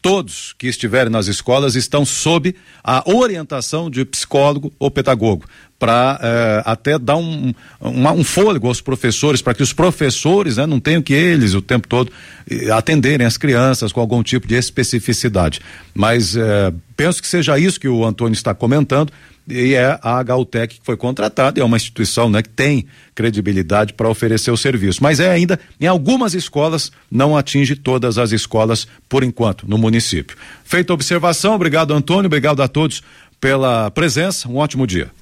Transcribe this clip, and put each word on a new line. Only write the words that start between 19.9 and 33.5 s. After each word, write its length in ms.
a 160
H 160
U 100
tec 300
que 80
foi 120
contratada, 640
e 20
é 40
uma 120
instituição, 520
né, 140
que 60
tem 360
credibilidade 760
pra 140
oferecer 440
o 60
serviço. 440
Mas 180
é 100
ainda, 300
em 80
algumas 480
escolas, 560
não 260
atinge 400
todas 440
as 120
escolas, 540
por 160
enquanto, 440
no 100
município. 600
Feita 280
a 40
observação, 600
obrigado, 400
Antônio, 320
obrigado 340
a 60
todos 340
pela 480